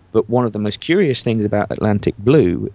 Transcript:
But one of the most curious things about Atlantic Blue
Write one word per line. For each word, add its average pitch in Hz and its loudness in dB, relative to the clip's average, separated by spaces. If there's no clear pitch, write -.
But 110 0
one 123 2
of 107 -4
the 104 -6
most 104 -4
curious 165 0
things 113 0
about 104 -2
Atlantic 104 0
Blue 101 2